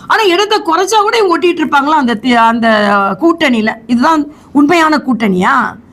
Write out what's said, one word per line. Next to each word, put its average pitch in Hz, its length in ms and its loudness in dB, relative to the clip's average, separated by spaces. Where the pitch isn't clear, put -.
ஆனா 427 160 0
இடத்தை 403 340 0
குறைச்சா 392 440 -2
கூட 440 160 -2
இவங்க 381 200 2
ஒட்டிட்டு 339 240 0
இருப்பாங்களா 285 380 0
அந்த 240 220 0
தி-, 240 260 0
அந்த 226 200 0
கூட்டணியில? 269 520 0
இதுதான் 294 340 0
உண்மையான 302 460 2
கூட்டணியா? 214 560 0